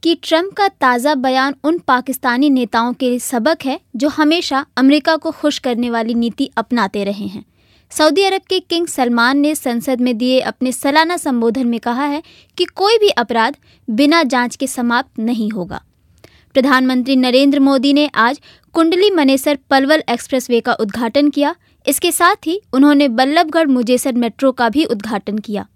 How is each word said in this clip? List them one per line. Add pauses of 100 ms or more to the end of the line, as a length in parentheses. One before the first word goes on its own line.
कि
ट्रंप
का
ताज़ा
बयान (100)
उन
पाकिस्तानी
नेताओं
के
लिए
सबक
है (160)
जो
हमेशा (100)
अमेरिका
को
खुश
करने
वाली
नीति
अपनाते
रहे
हैं। (480)
सऊदी
अरब
के
किंग
सलमान
ने
संसद
में
दिए
अपने
सालाना
संबोधन
में
कहा
है (360)
कि
कोई
भी
अपराध (340)
बिना
जांच
के
समाप्त
नहीं
होगा। (720)
प्रधानमंत्री
नरेंद्र
मोदी
ने
आज (320)
कुंडली
मनेसर (120)
पलवल
एक्सप्रेसवे
का
उद्घाटन
किया। (320)
इसके
साथ
ही (120)
उन्होंने
बल्लभगढ़
मुजेसर
मेट्रो
का
भी
उद्घाटन
किया।